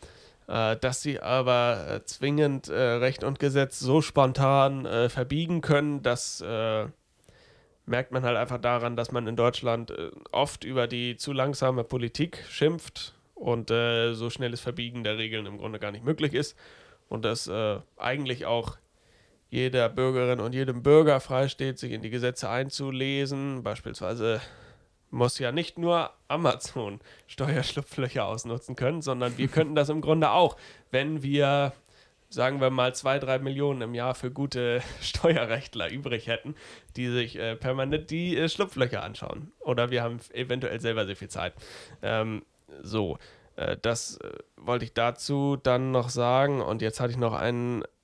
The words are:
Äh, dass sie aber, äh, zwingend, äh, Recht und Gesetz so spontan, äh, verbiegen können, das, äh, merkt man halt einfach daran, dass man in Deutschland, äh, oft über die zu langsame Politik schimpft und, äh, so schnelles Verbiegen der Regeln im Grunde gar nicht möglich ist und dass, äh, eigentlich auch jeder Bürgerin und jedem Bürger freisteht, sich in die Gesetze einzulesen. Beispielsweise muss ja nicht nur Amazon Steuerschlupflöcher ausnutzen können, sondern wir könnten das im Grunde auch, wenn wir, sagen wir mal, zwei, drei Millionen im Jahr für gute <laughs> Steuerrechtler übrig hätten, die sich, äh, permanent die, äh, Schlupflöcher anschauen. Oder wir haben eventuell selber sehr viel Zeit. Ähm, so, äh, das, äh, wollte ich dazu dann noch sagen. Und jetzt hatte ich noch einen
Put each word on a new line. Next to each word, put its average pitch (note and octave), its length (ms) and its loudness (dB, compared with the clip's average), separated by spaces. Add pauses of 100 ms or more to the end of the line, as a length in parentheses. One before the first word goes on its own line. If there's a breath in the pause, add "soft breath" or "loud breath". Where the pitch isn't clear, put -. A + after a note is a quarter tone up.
(480 loud breath)
Äh, A2 300 2
dass B2+ 260 -2
sie C#3+ 180 -4
aber, A#2+ 640 2
äh, - 180 -6
zwingend, C#3+ 640 0
äh, - 40 -4
Recht A#2+ 500 2
und C3+ 160 -2
Gesetz C#3 400 2
so C3+ 220 4
spontan, C3+ 840 4
äh, A#2 200 2
verbiegen D3+ 540 -2
können, D3 400 2
das, B2 400 -2
äh, A2 460 -2 (1000 soft breath)
merkt B2 260 -2
man B2+ 120 0
halt A#2+ 140 2
einfach B2 220 -2
daran, A#2+ 360 0
dass A#2 160 -2
man A#2+ 160 -2
in A#2 80 -4
Deutschland, A#2 560 2
äh, D#2+ 180 -8 (220)
oft - 320 0
über B2 240 0
die A#2+ 300 -4
zu C#3+ 160 -6
langsame C3 500 0
Politik B2+ 640 -4
schimpft - 640 -2 (220)
und, A#2 340 -2
äh, A#2 440 2
so A#2 180 -6
schnelles A#2+ 300 -6
Verbiegen A#2+ 420 -6
der G#2+ 160 0
Regeln A2 260 -4
im G2+ 140 -10
Grunde A2 180 -8
gar G#2 140 -6
nicht A2 120 -12
möglich D3 300 0
ist - 240 -2 (520 loud breath)
und A2+ 160 -4
dass, A2+ 220 -2
äh, G#2+ 300 -2 (200)
eigentlich B2+ 500 -4
auch A#2 300 -2 (760 soft breath)
jeder B2+ 380 2
Bürgerin B2+ 500 2
und A#2 160 -2
jedem C3 260 -2
Bürger D3 380 8
freisteht, C3+ 580 0
sich B2 140 -8
in A2 100 -6
die A2+ 100 -8
Gesetze B2 380 -2
einzulesen. C3+ 1120 -4
Beispielsweise A2+ 800 -2 (720 loud breath)
muss B2 280 0
ja B2 120 -2
nicht E3 280 -4
nur E3+ 320 2 (160)
Amazon B2 720 0 (260 loud breath)
Steuerschlupflöcher C3+ 1000 -2
ausnutzen A#2 480 -6
können, D3+ 260 0
sondern B2 380 -2
wir C3+ 80 2
könnten D#3 260 2
das C#3+ 160 4
im D3+ 120 0
Grunde D#3 280 6
auch, E3+ 260 6 (360 loud breath)
wenn C#3+ 320 0
wir, C#3+ 500 4 (560 soft breath)
sagen C3+ 320 0
wir C3 80 6
mal, B2+ 240 4
zwei, C3+ 240 0
drei C3 220 0
Millionen C3+ 420 0
im A#2 140 -4
Jahr B2 180 0
für B2+ 160 -6
gute B2+ 600 0
<laughs> - 100 -14
Steuerrechtler A#2 880 0
übrig A#2+ 380 -4
hätten, A#2+ 260 -4 (420 loud breath)
die B2 120 -4
sich, A#2+ 300 -2
äh, A2+ 180 -4
permanent C3+ 560 -2
die, E3+ 260 -2
äh, D#3+ 120 2
Schlupflöcher C3+ 520 -2
anschauen. - 500 -10 (100)
Oder A#2+ 280 0
wir B2 140 0
haben A#2 160 -6 (120)
eventuell B2 480 -4
selber A2 280 -2
sehr G2 80 -6
viel - 140 -12
Zeit. F2 260 -6 (480 loud breath)
Ähm, A2 400 -2 (400)
so, G2 340 -2 (380 loud breath)
äh, - 260 -2
das, - 360 -2
äh, - 120 -12 (280)
wollte B2 280 -2
ich A#2 80 -12
dazu C#3 640 0
dann B2+ 320 2
noch B2 200 2
sagen. B2+ 520 2
Und G#2 220 -2
jetzt A2 160 -2
hatte B2 100 0
ich B2 80 -4
noch A#2 160 2
einen A#2+ 500 -2 (200)